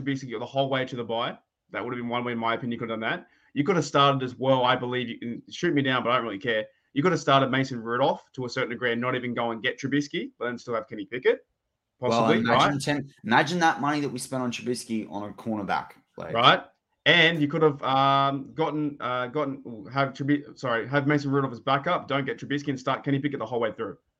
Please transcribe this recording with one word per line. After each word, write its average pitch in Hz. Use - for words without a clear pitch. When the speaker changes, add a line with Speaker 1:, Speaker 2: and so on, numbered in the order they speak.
Speaker 1:
Trubisky 131
the 120
whole 135
way 131
to 131
the 120
bye. 117
That 104
would 123
have 120
been 120
one 120
way, 123
in 117
my 113
opinion, 135
you 120
could 113
have 110
done 113
that. 175
You 143
could 185
have 151
started 139
as 110
well, 127
I 127
believe. 123
You 117
can 117
shoot 175
me 143
down, 131
but 117
I 127
don't 117
really 101
care. 110
You 143
could 175
have 156
started 135
Mason 131
Rudolph 127
to 127
a 120
certain 117
degree 120
and 117
not 127
even 123
go 117
and 110
get 127
Trubisky, 143
but 113
then 120
still 117
have 107
Kenny 107
Pickett, 214
Speaker 2:
Well, 123
Speaker 1:
possibly, 117
Speaker 2:
imagine 123
Speaker 1:
right? 143
Speaker 2:
ten, 147
imagine 147
that 165
money 147
that 143
we 123
spent 127
on 123
Trubisky 113
on 101
a -
cornerback. 98
Like 87
Speaker 1:
Right. 139
And 165
you 143
could 156
have, 143
um, 139
gotten, 151
uh, 123
gotten, 131
have 135
Trubi-, 143
sorry, 117
have 135
Mason 143
Rudolph 139
as 113
backup, 139
don't 135
get 120
Trubisky 143
and 131
start 131
Kenny 139
Pickett 139
the 107
whole 123
way 113
through. 101